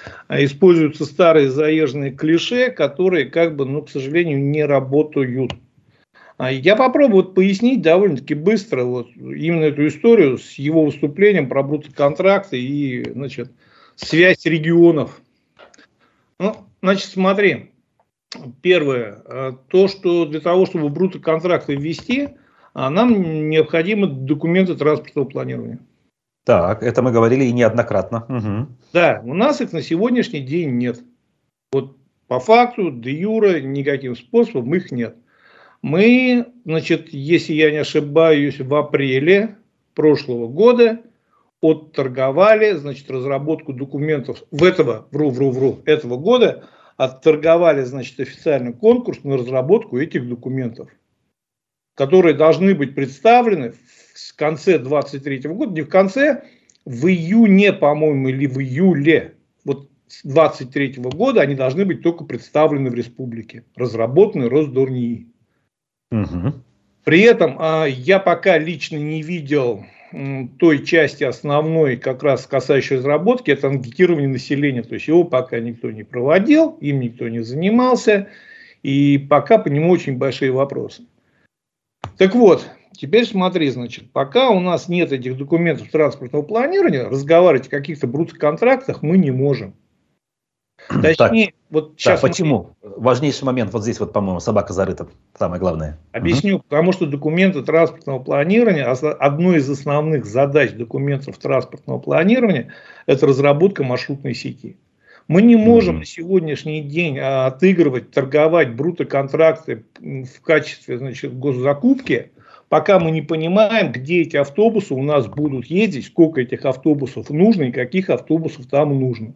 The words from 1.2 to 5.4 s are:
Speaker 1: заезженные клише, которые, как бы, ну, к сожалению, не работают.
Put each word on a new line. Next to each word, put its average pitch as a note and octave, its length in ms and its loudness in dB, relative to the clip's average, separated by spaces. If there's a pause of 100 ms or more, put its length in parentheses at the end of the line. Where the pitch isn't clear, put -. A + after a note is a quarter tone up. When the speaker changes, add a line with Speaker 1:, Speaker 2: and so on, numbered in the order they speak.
Speaker 1:
заезженные D3 640 -2
клише, E3+ 600 0
которые, F3+ 540 0
как E3 300 0
бы, C#3 100 -4
ну, C#3+ 160 -6
к C#3 80 -14
сожалению, D3 500 -2
не D3 260 0
работают. C3+ 880 -2 (840)